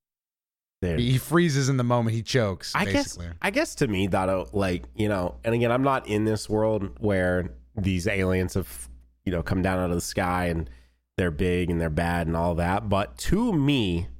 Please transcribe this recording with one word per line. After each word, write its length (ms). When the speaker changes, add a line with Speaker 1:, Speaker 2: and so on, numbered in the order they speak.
Speaker 1:
Dude. 160
Speaker 2:
He, 140
he 60
freezes 500
in 80
the 80
moment. 320
He 60
chokes, 520
Speaker 1:
I 100
guess, 80
Speaker 2:
basically. 120
Speaker 1:
I 100
guess 260
to 100
me, 220
Dotto, 440
like, 320
you 120
know, 360
and 100
again, 160
I'm 140
not 240
in 160
this 240
world 500
where 520
these 320
aliens 460
have, 340
you 80
know, 120
come 180
down 160
out 120
of 60
the 40
sky 460
and 220
they're 140
big 400
and 100
they're 100
bad 360
and 100
all 200
that. 320
But 300
to 340
me, 560